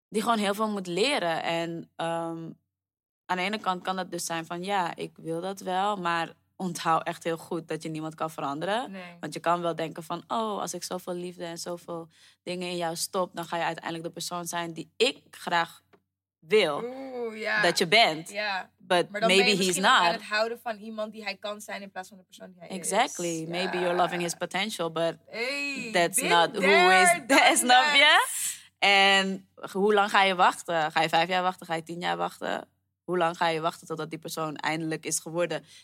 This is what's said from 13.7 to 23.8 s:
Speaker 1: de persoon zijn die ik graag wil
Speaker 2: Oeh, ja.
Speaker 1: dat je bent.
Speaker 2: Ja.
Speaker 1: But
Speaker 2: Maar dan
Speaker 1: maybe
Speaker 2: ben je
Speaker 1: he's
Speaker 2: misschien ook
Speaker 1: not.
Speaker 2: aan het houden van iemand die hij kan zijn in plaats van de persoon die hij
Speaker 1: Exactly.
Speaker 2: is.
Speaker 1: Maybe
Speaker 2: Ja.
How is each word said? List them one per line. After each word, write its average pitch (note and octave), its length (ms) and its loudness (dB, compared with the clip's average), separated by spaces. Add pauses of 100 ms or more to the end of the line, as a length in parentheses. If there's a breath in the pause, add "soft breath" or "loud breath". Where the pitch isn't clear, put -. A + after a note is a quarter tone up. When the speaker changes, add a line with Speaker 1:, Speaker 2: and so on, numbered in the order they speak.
Speaker 1:
de E3+ 80 -10
persoon F3 340 -8
zijn E3+ 280 -6
die E3 240 -12
ik C4 200 2 (140)
graag - 520 -2 (560)
wil E3 440 2
Speaker 2:
Oeh, B3 560 -8
ja. G#3+ 220 -2
Speaker 1:
dat F3 160 2
je G3 100 2
bent. E3 420 4
Speaker 2:
Ja. G3+ 480 -6
Speaker 1:
But E3+ 320 0
Speaker 2:
Maar G3+ 100 -8
dan A3+ 100 4
Speaker 1:
maybe F#3+ 140 6
Speaker 2:
ben A3 80 4
je G3 60 4
Speaker 1:
he's F#3+ 80 2
Speaker 2:
misschien F#3 200 0
ook A#3 60 6
Speaker 1:
not. B3 160 6
Speaker 2:
aan F3 60 4
het A3 100 -8
houden A3+ 360 -2
van A3+ 180 -8
iemand G#3+ 340 -10
die G#3+ 120 -14
hij G3 120 -8
kan G#3 260 -10
zijn G3 200 -12
in G3 100 -16
plaats F#3 180 -12
van G3+ 80 -20
de F#3 60 -20
persoon F#3 280 -20
die F3+ 80 -20
hij E3 100 -16
Speaker 1:
Exactly. F#3 580 -2 (140)
Speaker 2:
is. D#3+ 60 -8
Speaker 1:
Maybe F3+ 300 -4
Speaker 2:
Ja. F3+ 60 -2